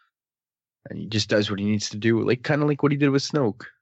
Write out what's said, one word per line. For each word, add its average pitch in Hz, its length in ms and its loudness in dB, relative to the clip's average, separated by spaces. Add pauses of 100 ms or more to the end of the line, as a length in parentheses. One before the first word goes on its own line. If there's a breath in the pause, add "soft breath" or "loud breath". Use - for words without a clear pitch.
(880)
And 80 100 -10
he 82 80 -10
just 104 220 -4
does 104 220 2
what 98 80 -4
he 101 80 -2
needs 104 240 -2
to 113 80 -10
do, 113 280 2
like, 120 160 0
kinda 147 220 0
like 147 180 0
what 147 100 4
he 143 60 -2
did 143 120 4
with 135 120 2
Snoke, 127 440 -2 (160)